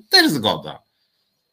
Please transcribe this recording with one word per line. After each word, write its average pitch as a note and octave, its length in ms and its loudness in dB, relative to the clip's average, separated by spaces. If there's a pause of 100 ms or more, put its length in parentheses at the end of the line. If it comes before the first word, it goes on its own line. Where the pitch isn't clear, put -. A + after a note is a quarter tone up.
też E4+ 220 4
zgoda. G2 520 -4 (680)